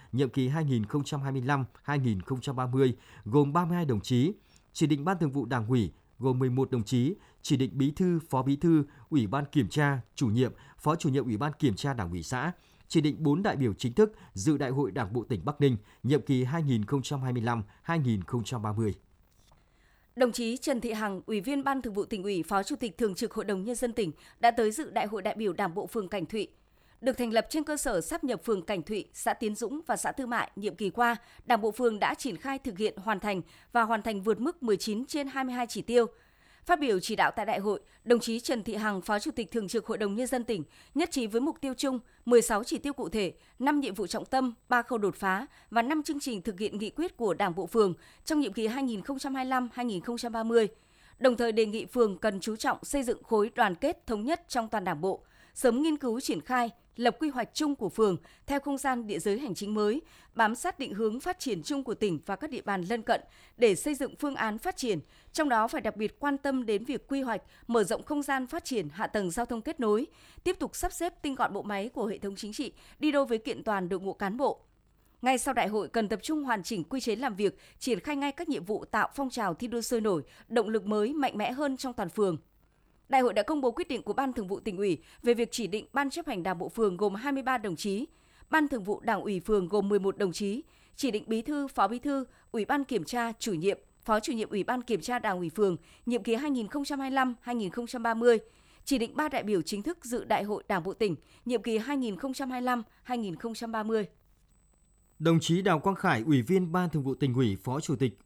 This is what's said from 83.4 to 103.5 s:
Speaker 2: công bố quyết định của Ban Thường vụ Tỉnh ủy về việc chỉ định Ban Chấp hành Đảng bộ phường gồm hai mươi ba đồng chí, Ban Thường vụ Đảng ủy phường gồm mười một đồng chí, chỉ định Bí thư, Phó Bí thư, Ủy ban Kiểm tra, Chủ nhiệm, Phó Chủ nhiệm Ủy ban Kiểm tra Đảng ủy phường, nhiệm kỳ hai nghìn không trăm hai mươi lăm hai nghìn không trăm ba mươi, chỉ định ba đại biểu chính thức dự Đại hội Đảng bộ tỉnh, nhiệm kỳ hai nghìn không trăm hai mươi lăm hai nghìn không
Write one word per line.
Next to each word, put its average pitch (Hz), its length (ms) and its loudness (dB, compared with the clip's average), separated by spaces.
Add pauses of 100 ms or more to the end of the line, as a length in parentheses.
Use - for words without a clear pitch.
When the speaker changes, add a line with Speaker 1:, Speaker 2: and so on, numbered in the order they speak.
Speaker 2:
công 302 180 0
bố 254 100 4
quyết 330 180 -4
định 226 140 -4
của 208 100 -6
Ban 262 200 0
Thường 208 160 -6
vụ 185 120 -4
Tỉnh 196 160 -6
ủy 185 220 0 (240)
về 240 120 4
việc 226 180 0
chỉ 226 140 -4
định 196 260 -4
Ban 277 180 0
Chấp 330 160 -8
hành 214 160 -4
Đảng 185 160 -2
bộ 180 100 -6
phường 202 280 0
gồm 196 180 0
hai 247 180 -2
mươi 269 100 -2
ba 254 160 0
đồng 208 180 -4
chí, 208 300 -2 (440)
Ban 311 180 6
Thường 240 160 -2
vụ 196 160 -2
Đảng 208 200 0
ủy 196 200 -2
phường 196 280 2
gồm 202 200 2
mười 202 100 4
một 190 200 0
đồng 196 140 0
chí, 208 300 -4 (340)
chỉ 269 140 0
định 208 160 -2
Bí 220 160 0
thư, 285 260 -4
Phó 208 200 2
Bí 240 100 -4
thư, 269 260 -2 (280)
Ủy 220 120 -2
ban 277 200 0
Kiểm 214 200 -2
tra, 233 340 -4
Chủ 226 140 -4
nhiệm, 180 260 0 (260)
Phó 220 160 2
Chủ 277 120 -4
nhiệm 220 180 -4
Ủy 190 140 -2
ban 247 180 -2
Kiểm 226 180 -2
tra 240 180 -4
Đảng 208 200 -2
ủy 175 120 -4
phường, 190 260 2 (300)
nhiệm 233 160 0
kỳ 226 120 0
hai 285 160 -2
nghìn 240 180 -2
không 285 160 -4
trăm 277 160 -4
hai 269 100 -4
mươi 262 40 -2
lăm 262 260 2
hai 240 140 -6
nghìn 208 160 -2
không 240 160 -6
trăm 226 160 -8
ba 226 120 2
mươi, 233 240 6 (460)
chỉ 269 140 2
định - 180 -2
ba 302 120 0
đại 277 140 -2
biểu 202 200 2
chính 202 200 -4
thức 339 220 -6
dự 233 200 -4
Đại 196 180 2
hội 202 260 -4
Đảng 190 140 0
bộ 180 100 -4
tỉnh, 185 240 0 (280)
nhiệm 233 180 0
kỳ 220 160 0
hai 254 180 -2
nghìn 233 200 -2
không 269 160 -6
trăm 262 180 -6
hai 254 100 -6
mươi 247 60 -2
lăm 247 160 0 (200)
hai 247 160 -4
nghìn 196 180 -4
không 226 180 -8